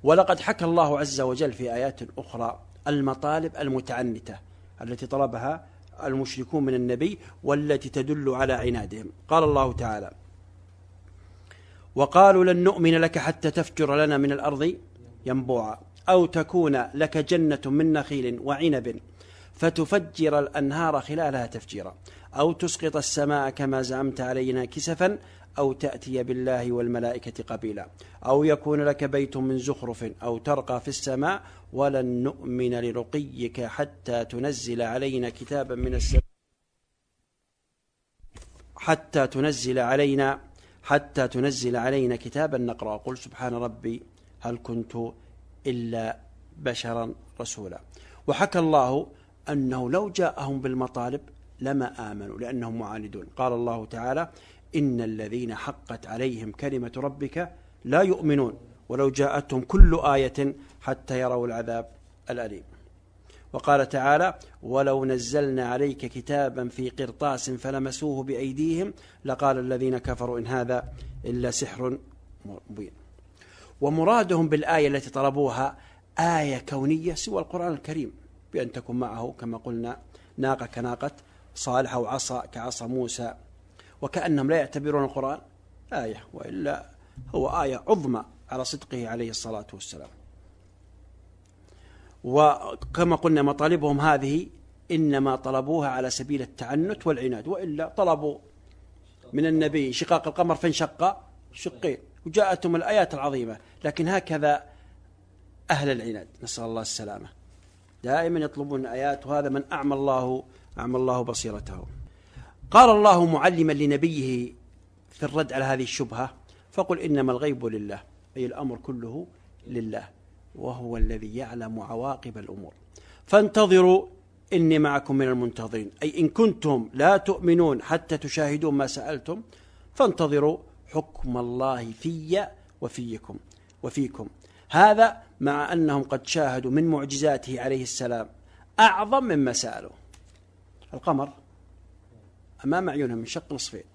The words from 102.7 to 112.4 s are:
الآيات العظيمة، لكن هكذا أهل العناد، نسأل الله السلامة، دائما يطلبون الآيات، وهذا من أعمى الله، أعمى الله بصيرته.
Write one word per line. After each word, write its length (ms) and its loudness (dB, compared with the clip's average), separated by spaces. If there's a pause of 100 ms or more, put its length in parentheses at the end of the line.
الآيات 380 2
العظيمة، 440 -4 (260)
لكن 240 -2
هكذا 560 2 (1080)
أهل 180 2
العناد، 380 -4 (160)
نسأل 200 -10
الله 180 -6
السلامة، 480 -10 (760)
دائما 360 0
يطلبون 420 -4
الآيات، 460 -4
وهذا 220 -2
من 220 -2
أعمى 220 -2
الله، 500 0 (360)
أعمى 180 -4
الله 240 0
بصيرته. 640 -8 (840)